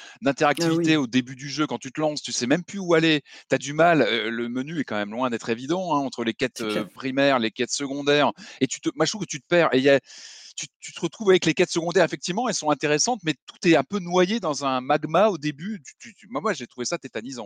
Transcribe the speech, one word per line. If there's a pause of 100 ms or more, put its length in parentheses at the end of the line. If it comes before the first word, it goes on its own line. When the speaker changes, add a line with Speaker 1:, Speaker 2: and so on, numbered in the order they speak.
(220)
Speaker 1:
d'interactivité
Speaker 2:
Ah
oui.
Speaker 1:
au
début
du
jeu,
quand
tu
te
lances,
tu
sais
même
plus
où
aller, (300)
t'as
du
mal,
euh,
le
menu
est
quand
même
loin
d'être
évident,
hein,
entre
les
quêtes,
Speaker 2:
C'est
clair.
Speaker 1:
euh,
primaires,
les
quêtes
secondaires, (300)
et
tu
te,
moi,
je
trouve
que
tu
te
perds,
et
il
y
a... (580)
Tu, (120)
tu
te
retrouves
avec
les
quêtes
secondaires,
effectivement,
elles
sont
intéressantes,
mais (120)
tout
est
un
peu
noyé
dans
un
magma
au
début.
Tu,
tu,
tu,
moi,
moi,
j'ai
trouvé
ça
tétanisant,